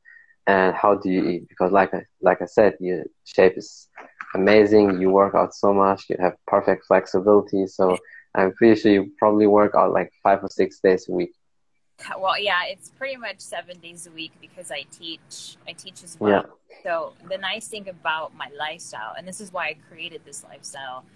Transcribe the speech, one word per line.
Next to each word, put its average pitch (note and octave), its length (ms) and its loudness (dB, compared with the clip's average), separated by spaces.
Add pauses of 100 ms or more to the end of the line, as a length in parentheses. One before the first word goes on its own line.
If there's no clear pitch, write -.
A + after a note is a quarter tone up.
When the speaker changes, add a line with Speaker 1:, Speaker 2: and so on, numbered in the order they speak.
(480)
Speaker 1:
and F#2 280 2
how G#2 200 2
do F#2+ 140 -4
you F#2 200 0
eat? E2+ 200 -6
Because F#2 220 -2
like F#2+ 220 2
I, E2+ 120 -8 (160)
like F2+ 200 2
I F2 40 -6
said, G2+ 340 2
your F2+ 240 -6 (200)
shape - 340 2
is - 300 -16 (480)
amazing. G2+ 640 4
You F#2+ 80 2
work G2 260 4
out F2+ 180 0
so G2+ 200 0
much. G2 360 0
You - 100 -4
have F2+ 140 -2 (140)
perfect G2+ 400 0
flexibility. G2 800 2
So F#2 300 0 (380)
I'm F#2+ 180 0
pretty A2 260 4
sure G#2+ 120 2
you G2 260 2
probably G#2+ 300 2
work G#2 280 4
out, F#2 180 4
like, F2+ 180 -2 (120)
five G2 200 2
or F#2+ 60 -8
six - 300 -4
days F#2 300 2
a F#2 40 -6
week. F2 200 -6 (840)
Speaker 2:
Well, F#3 220 -2
yeah, F#3 260 -2
it's F#3 260 -14
pretty C4 260 -12
much G#3+ 240 -14
seven F3 380 -16
days E3+ 280 -20
a E3+ 40 -20
week D#3+ 280 -14
because E3 320 -20
I C#3+ 180 -12
teach, - 680 -18 (100)
I E3+ 60 -18
teach - 300 -20
as - 140 -20
well. - 140 -2
Speaker 1:
Yeah. G3 120 2 (400)
Speaker 2:
So E3 300 -8 (140)
the F#3+ 100 -10
nice G3 300 -10
thing G3+ 220 -16
about D#3+ 440 -8
my D3+ 140 -14 (100)
lifestyle, D3 600 -12
and E3+ 100 -16
this F#3 140 -16
is F#3 100 -18
why F3 160 -8
I D#3 80 -10 (160)
created E3 320 -20
this C#3+ 220 -20
lifestyle, C3+ 580 -18 (120)